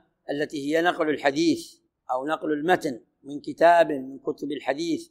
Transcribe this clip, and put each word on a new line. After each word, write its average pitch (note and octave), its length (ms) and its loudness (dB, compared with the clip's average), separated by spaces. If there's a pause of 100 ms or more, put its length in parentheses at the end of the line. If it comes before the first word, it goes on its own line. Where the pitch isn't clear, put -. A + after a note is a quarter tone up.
(300)
التي D3 280 -6
هي D3 240 0
نقل E3 280 0
الحديث C#3+ 500 2 (520)
أو C3 140 -2
نقل D#3 260 -4
المتن D#3 520 0 (200)
من C#3 180 -12
كتاب E3 500 4
من C3+ 280 -8
كتب D3 320 -6
الحديث، D3 600 -4